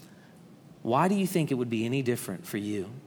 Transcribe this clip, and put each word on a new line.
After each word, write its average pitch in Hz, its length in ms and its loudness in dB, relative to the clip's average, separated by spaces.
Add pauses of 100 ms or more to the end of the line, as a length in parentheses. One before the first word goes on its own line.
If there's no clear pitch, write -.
(840)
Why 139 260 4
do 202 60 2
you 196 120 2
think 160 240 2
it 139 40 0
would 123 160 -2
be 113 140 0
any 131 180 0
different 107 440 -2
for 110 120 -4
you? 104 320 -4 (160)